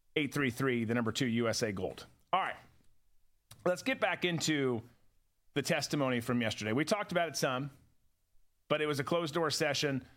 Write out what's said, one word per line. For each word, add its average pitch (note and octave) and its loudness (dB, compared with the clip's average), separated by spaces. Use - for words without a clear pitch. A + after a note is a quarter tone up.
eight C#3+ 0
three C#3 0
three, B2 0
the A2 0
number A2+ 2
two, C3 0
U A#2 2
S G#2+ 0
A A2 0
Gold. F#2+ -6
All F#3 4
right. D3+ -4
Let's F3+ 2
get C4+ -2
back F3+ 0
into C#3+ 2
the C#3+ 2
testimony C#3 0
from A#2+ 0
yesterday. G#2+ 0
We C#3+ 2
talked G3+ -2
about E3+ 2
it C#3 -8
some, C#3 -2
but D3+ 2
it D3+ 0
was D3 0
a C#3 -4
closed-door E3 0
session, C#3 0